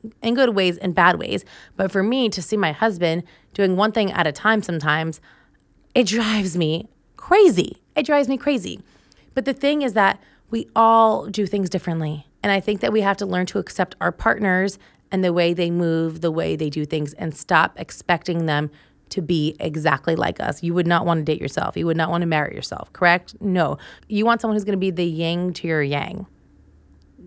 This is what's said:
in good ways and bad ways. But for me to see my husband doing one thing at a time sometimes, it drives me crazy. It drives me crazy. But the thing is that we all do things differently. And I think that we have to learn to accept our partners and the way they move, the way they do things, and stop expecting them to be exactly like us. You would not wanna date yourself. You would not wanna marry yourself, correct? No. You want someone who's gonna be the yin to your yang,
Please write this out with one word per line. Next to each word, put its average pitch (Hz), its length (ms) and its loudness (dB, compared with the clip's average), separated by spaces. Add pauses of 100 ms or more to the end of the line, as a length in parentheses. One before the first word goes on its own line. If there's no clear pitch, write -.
(220)
in 233 120 0
good 247 220 2
ways 180 220 0
and 180 160 -4
bad 175 240 6
ways. - 260 -4 (320)
But 190 160 -2
for 196 100 0
me 240 260 0
to 185 140 -6
see 214 140 -4
my 180 160 0
husband 170 520 0 (300)
doing 190 220 2
one 214 160 2
thing 208 200 0
at 170 140 0
a 151 60 -2
time 214 300 0
sometimes, 160 580 -2 (760)
it 240 120 4
drives 214 500 0
me 165 320 -2 (280)
crazy. 349 680 4 (120)
It 302 120 0
drives 285 220 2
me 269 80 -2
crazy. 254 440 -4 (540)
But 262 100 -2
the 269 100 -2
thing 285 280 0
is 254 100 -2
that 196 280 2 (300)
we 226 260 -4
all 226 500 6
do 202 200 -2
things 185 240 -2
differently. 160 560 -4 (160)
And - 80 0
I 196 100 2
think 208 200 -2
that 233 120 0
we 214 100 2
have 196 160 2
to 202 80 -4
learn 180 200 0
to - 120 -4
accept - 420 -4
our 170 120 0
partners 190 680 0 (320)
and 190 120 0
the 180 100 2
way 170 220 2
they 170 160 0
move, 165 500 0
the 165 120 0
way 160 240 -2
they 151 140 -4
do 151 140 -4
things, 151 300 -4
and 160 200 -8
stop - 440 0
expecting - 680 -4
them 147 240 0 (400)
to - 100 -6
be 151 400 -2
exactly 156 560 0
like - 240 -4
us. - 220 -6
You 170 100 -2
would 170 140 0
not 170 180 2
wanna 165 180 0
date 151 180 -4
yourself. - 360 -6
You 165 100 -4
would 165 120 0
not 160 120 0
wanna 170 160 -2
marry 156 280 -2
yourself, - 400 -12
correct? 180 460 2
No. 175 360 0 (320)
You 208 160 0
want 233 160 2
someone 220 160 -2
who's 208 80 -2
gonna 196 140 -2
be 185 120 0
the 175 140 -2
yin 170 480 -2
to 165 160 -8
your 156 140 0
yang, 143 440 -4 (1000)